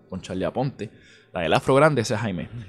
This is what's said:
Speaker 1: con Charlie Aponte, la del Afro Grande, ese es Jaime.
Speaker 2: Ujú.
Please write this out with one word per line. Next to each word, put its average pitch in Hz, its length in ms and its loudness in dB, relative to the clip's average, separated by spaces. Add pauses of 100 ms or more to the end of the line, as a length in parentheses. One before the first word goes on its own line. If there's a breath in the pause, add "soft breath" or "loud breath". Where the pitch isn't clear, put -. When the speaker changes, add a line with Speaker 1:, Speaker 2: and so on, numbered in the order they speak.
Speaker 1:
con 95 120 -10
Charlie 92 220 -6
Aponte, 107 460 -4 (420 loud breath)
la - 80 -6
del 82 140 0
Afro 127 220 2
Grande, 143 260 6
ese 110 140 -2
es 104 40 -2
Jaime. 104 240 -4
Speaker 2:
Ujú. 120 260 -12